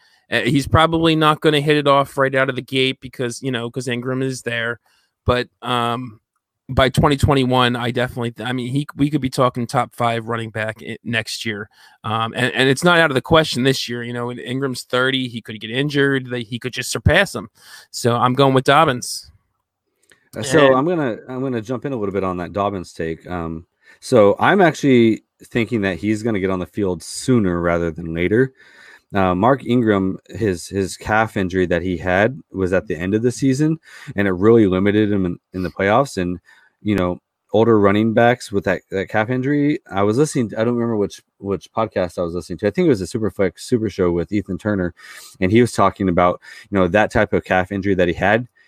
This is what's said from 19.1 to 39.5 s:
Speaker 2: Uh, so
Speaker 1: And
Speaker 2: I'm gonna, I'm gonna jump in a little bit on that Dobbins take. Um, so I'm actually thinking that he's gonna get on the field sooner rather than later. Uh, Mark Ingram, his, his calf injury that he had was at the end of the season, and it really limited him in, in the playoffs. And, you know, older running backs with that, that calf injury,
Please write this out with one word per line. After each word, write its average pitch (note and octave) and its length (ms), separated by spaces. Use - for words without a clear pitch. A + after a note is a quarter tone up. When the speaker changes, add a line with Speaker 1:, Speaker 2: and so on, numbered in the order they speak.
Speaker 2:
Uh, A2 80
so D3 240
Speaker 1:
And C3 80
Speaker 2:
I'm C3+ 100
gonna, D3+ 300
I'm B2+ 140
gonna B2+ 180
jump A#2 260
in C#3+ 60
a C3 40
little G2+ 160
bit F#2+ 100
on F#2 140
that E2+ 160
Dobbins G2 400
take. E2 360
Um, E2 380
so G#2 400
I'm D3+ 220
actually B2+ 640
thinking A#2 380
that G2 160
he's G#2 260
gonna A2+ 160
get F#2+ 120
on F#2+ 100
the F2 60
field F#2 360
sooner G2 580
rather E2+ 300
than E2 240
later. G#2 400
Uh, F#2 220
Mark A#2+ 320
Ingram, G#2 640
his, F#2+ 400
his F#2 280
calf G#2+ 400
injury F#2 300
that E2+ 160
he F2+ 140
had F#2+ 420
was F#2 200
at F#2 140
the - 80
end F2+ 180
of A2 100
the B2 100
season, D3 480
and G2 140
it F#2+ 40
really G#2 360
limited G2+ 420
him G2 160
in, F2 100
in F#2 120
the F2 40
playoffs. G#2+ 480
And, F2+ 220
you G#2 120
know, F2+ 260
older A2 260
running G#2 360
backs A#2+ 380
with G2+ 120
that, F#2 260
that F#2 180
calf G#2+ 200
injury, C#3+ 520